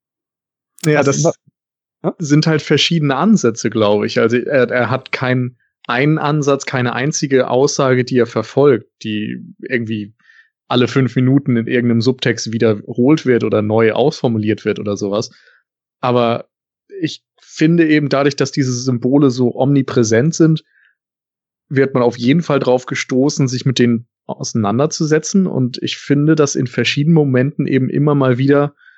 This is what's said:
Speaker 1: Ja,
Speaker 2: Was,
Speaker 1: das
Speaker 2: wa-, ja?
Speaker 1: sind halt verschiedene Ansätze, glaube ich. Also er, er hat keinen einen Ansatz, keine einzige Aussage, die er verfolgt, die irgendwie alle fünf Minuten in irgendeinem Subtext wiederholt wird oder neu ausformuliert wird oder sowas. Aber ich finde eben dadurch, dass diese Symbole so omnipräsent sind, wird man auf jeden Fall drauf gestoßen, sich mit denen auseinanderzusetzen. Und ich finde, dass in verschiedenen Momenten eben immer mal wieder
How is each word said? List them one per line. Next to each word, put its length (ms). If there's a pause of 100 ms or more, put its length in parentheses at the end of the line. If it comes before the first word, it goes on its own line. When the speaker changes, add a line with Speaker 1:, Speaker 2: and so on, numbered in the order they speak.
(840)
Speaker 1:
Ja, 140
Speaker 2:
Was, 60
Speaker 1:
das 180
Speaker 2:
wa-, 100 (720)
ja? 140
Speaker 1:
sind 300
halt 140
verschiedene 540
Ansätze, 540
glaube 380
ich. 120
Also 180
er, 320
er 200
hat 220
keinen 460 (280)
einen 320
Ansatz, 480
keine 280
einzige 560
Aussage, 560
die 120
er 80
verfolgt, 600 (160)
die 340 (220)
irgendwie 560 (520)
alle 200
fünf 280
Minuten 420
in 100
irgendeinem 340
Subtext 500
wiederholt 760
wird 180
oder 180
neu 300
ausformuliert 760
wird 140
oder 180
sowas. 320 (720)
Aber 500 (520)
ich 220 (180)
finde 460
eben 220
dadurch, 260
dass 160
diese 220
Symbole 560
so 260
omnipräsent 800
sind, 280 (1040)
wird 240
man 100
auf 140
jeden 240
Fall 180
drauf 260
gestoßen, 600
sich 180
mit 140
denen 280 (180)
auseinanderzusetzen. 1200
Und 340
ich 160
finde, 380
dass 200
in 120
verschiedenen 480
Momenten 520
eben 220
immer 260
mal 220
wieder 360 (240)